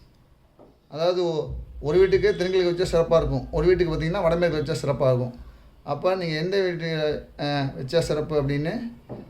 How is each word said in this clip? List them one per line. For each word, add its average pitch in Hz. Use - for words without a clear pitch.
அதாவது 175
ஒ-, 151
ஒரு 151
வீட்டுக்கு 190
தென்கிழக்கு 180
வச்சா 175
சிறப்பாக 165
இருக்கும், 135
ஒரு 160
வீட்டுக்கு 175
பார்த்தீங்கன்னா 165
வடமேற்கு 170
வச்சா 139
சிறப்பாக 139
இருக்கும். 123
அப்போ 180
நீங்கள் 160
எந்த 190
வீட்டுக்கு, 165
ஆ, 143
வச்சா 135
சிறப்பு 151
அப்படின்னு, 143